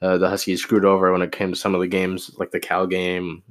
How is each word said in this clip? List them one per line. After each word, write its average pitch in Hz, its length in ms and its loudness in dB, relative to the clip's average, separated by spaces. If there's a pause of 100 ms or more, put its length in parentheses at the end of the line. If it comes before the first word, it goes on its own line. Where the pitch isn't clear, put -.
uh, 92 160 2
the 90 100 2
Huskies 95 320 -2
screwed 104 240 2
over 95 280 4
when 90 100 2
it 87 100 -4
came 92 200 -4
to 90 60 -8
some 98 160 0
of 90 60 2
the 92 60 0
games, 92 500 -2
like 90 140 -6
the 92 100 -4
Cal 92 260 -2
game, 90 640 -4